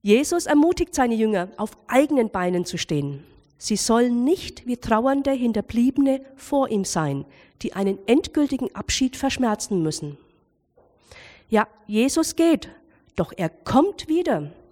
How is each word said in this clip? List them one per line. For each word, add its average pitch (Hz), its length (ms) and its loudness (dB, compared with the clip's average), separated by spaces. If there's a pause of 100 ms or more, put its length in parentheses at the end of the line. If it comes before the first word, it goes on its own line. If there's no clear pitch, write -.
Jesus 277 440 2
ermutigt 320 480 2
seine 247 220 2
Jünger, 214 420 0
auf 214 140 -6 (160)
eigenen 262 420 2
Beinen 180 360 -2
zu 175 120 -8
stehen. 143 460 -4 (340)
Sie - 180 -2
sollen 240 480 2
nicht 339 440 -4
wie 247 100 -4
trauernde 269 540 0
Hinterbliebene 262 920 0 (120)
vor 269 340 -2
ihm 196 160 -2
sein, 139 400 -2 (380)
die - 100 -8
einen 196 320 -2
endgültigen 277 680 0
Abschied - 400 -4
verschmerzen 214 680 -2
müssen. 151 360 -6 (1300)
Ja, 214 180 2 (200)
Jesus 262 480 0
geht, 330 340 2 (460)
doch - 200 -4
er 165 140 -4
kommt - 580 0
wieder. 294 440 -2 (200)